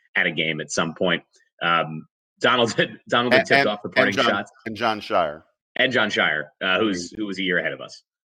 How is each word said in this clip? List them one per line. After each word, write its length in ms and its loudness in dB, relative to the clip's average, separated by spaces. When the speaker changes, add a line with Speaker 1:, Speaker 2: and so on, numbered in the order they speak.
Speaker 1:
at 100 2
a 60 0
game 300 -2
at 100 -12
some 220 -2
point. 300 0
Um, 440 0
Donald 340 2
had, 260 -2
Donald 240 2
had 80 8
Speaker 2:
And, 60 -4
Speaker 1:
tipped 140 4
Speaker 2:
and, 80 0
Speaker 1:
off 120 -4
the 80 -10
parting 240 2
Speaker 2:
and 100 2
John, 80 2
Speaker 1:
shots. 200 -4
Speaker 2:
and 100 -10
Jon 260 -2
Scheyer. 400 0
Speaker 1:
And 140 2
Jon 180 2
Scheyer, 340 0
uh, 180 0
who's, 320 -2
Speaker 2:
Mm-hmm. 100 -10
Speaker 1:
who 60 -6
was 120 -8
a 40 -4
year 160 0
ahead 140 -4
of 80 -12
us. 220 -18